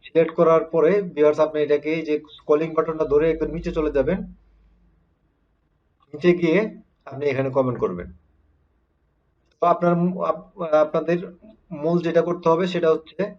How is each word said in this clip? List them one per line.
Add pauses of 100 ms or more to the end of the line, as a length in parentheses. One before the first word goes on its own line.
সিলেক্ট
করার (100)
পরে (220)
ভিউয়ার্স
আপনি
এটাকে
এই
যে (220)
স্ক্রলিং
বাটনটা
ধরে
একদম
নিচে
চলে
যাবেন। (1900)
নিচে
গিয়ে (460)
আপনি
এখানে
কমেন্ট
করবেন। (1500)
তো (100)
আপনার (100)
মু-,
আপ-, (340)
আপনাদের (540)
মূল
যেটা
করতে
হবে
সেটা
হচ্ছে (160)